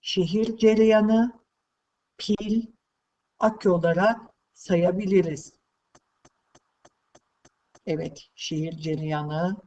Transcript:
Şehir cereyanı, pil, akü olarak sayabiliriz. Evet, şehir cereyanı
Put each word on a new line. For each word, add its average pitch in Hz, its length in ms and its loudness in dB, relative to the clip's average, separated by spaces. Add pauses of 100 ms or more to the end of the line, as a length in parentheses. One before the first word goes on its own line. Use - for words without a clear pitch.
Şehir 208 560 -2
cereyanı, 220 760 4 (840)
pil, 214 480 -4 (720)
akü 214 300 0
olarak 175 520 2 (340)
sayabiliriz. 180 1000 0 (2250)
Evet, 156 480 -8
şehir 160 380 -8
cereyanı 156 840 -6 (100)